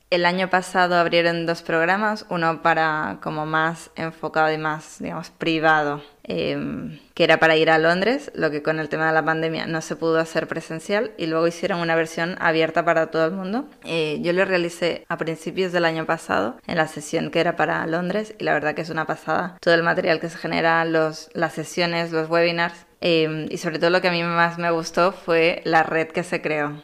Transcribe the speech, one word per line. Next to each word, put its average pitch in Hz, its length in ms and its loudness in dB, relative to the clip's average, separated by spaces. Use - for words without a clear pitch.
El 175 140 2
año 180 260 0
pasado 180 460 2
abrieron 170 500 2
dos 170 160 -2
programas, 190 640 0
uno 165 340 0
para 160 600 0
como 156 240 -4
más 160 500 -2
enfocado 160 560 -2
y 156 60 -2
más, 156 420 -6
digamos, 170 300 -10
privado 156 720 2
em, 147 720 -6
que 170 100 2
era 160 140 6
para 160 180 6
ir 156 140 4
a 160 80 6
Londres, 190 560 2
lo 160 160 0
que 147 120 -4
con 156 160 -2
el 151 100 -4
tema 156 180 -2
de 160 80 2
la 156 100 2
pandemia 160 420 -2
no 160 140 -4
se 160 160 -8
pudo 160 220 0
hacer 165 280 -2
presencial, 185 680 -4
y 170 100 -4
luego 160 200 2
hicieron 175 340 -2
una 165 140 0
versión 165 460 -2
abierta 160 440 2
para 160 260 2
todo 160 160 2
el 160 60 -2
mundo. 196 340 -6
Eh, 156 380 -2
yo 170 100 2
lo 185 120 2
realicé 175 640 -2
a 170 80 -4
principios 165 560 -4
del 175 120 2
año 160 200 0
pasado, 185 640 -2
en 175 100 -4
la 156 120 0
sesión 156 420 -4
que 165 100 0
era 165 160 0
para 165 300 0
Londres, 180 520 -4
y - 60 -6
la 156 80 0
verdad 151 220 0
que 165 80 -6
es 165 80 -10
una 160 160 -4
pasada 175 540 -4
todo 170 140 4
el 170 80 4
material 170 380 2
que 170 80 -6
se 165 100 -14
genera, 165 460 2
los, 160 480 0
las 165 200 -2
sesiones, 170 600 -2
los 160 160 -2
webinars, 170 580 0
em, 156 500 2
y 175 80 -6
sobre 160 200 -4
todo 170 120 4
lo 180 100 4
que 185 80 2
a 175 40 2
mí 170 100 0
más 170 360 2
me 170 120 0
gustó 170 420 2
fue 170 520 2
la 165 180 4
red 160 260 0
que 175 140 -4
se 170 200 -6
creó. 147 420 -4